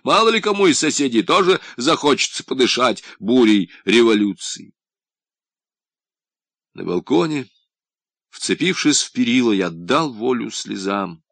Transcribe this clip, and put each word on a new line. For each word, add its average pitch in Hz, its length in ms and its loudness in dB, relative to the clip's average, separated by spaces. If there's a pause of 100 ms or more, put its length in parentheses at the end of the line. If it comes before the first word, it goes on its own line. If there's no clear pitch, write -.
Мало 202 260 2
ли 226 120 0
кому 202 260 0
из 156 120 4
соседей 131 440 0
тоже 180 380 2 (160)
захочется 139 680 0
подышать 123 600 0 (160)
бурей 107 500 4 (140)
революции». 107 920 0 (2000)
На 92 100 -12
балконе, 139 640 -2 (800)
вцепившись - 760 -2
в - 100 -10
перила, 120 400 0
я 92 180 0
дал 123 420 -2
волю 113 380 -4
слезам. 98 800 -8